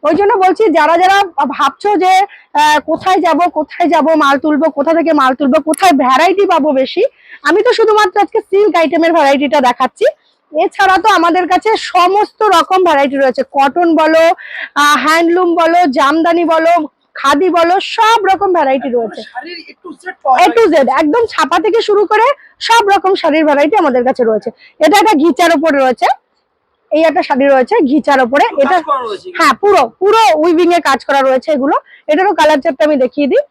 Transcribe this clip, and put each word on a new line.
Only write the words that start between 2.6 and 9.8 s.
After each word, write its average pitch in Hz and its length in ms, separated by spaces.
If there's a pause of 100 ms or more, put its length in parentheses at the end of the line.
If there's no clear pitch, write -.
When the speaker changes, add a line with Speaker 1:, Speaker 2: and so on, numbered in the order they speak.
Speaker 1:
কোথায় 339 420
যাব, 320 180 (100)
কোথায় 311 400
যাব, 320 260
মাল 285 220
তুলবো, 302 320
কোথা 294 240
থেকে 320 200
মাল 269 200
তুলবো, 285 280
কোথায় 330 320
ভ্যারাইটি 302 520
পাবো 311 260
বেশি, 269 320 (400)
আমি 381 180
তো 453 120
শুধুমাত্র 427 460
আজকে 403 220
সিল্ক 392 340
আইটেমের 330 380
ভ্যারাইটিটা 285 480
দেখাচ্ছি। 254 440 (460)